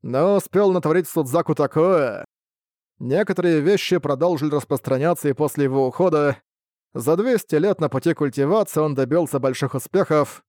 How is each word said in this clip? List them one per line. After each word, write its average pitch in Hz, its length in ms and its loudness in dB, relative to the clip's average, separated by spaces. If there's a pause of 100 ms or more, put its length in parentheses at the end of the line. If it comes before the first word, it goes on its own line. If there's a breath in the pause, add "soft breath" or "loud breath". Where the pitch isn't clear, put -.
но 156 340 0
успел 190 360 2
натворить 165 360 0
в - 40 -14
Судзаку 156 440 -2
такое. 147 720 0 (720)
Некоторые 170 600 0
вещи 185 380 0
продолжили 147 540 0
распространяться 143 760 -2
и 139 60 0
после 147 320 -2
его 135 220 0
ухода. 147 500 0 (560)
За 151 240 0
двести 220 380 0
лет 170 260 2
на 156 80 0
пути - 240 -2
культивации 147 680 0
он 151 160 0
добился 139 440 0
больших 131 340 -2
успехов. 151 760 -2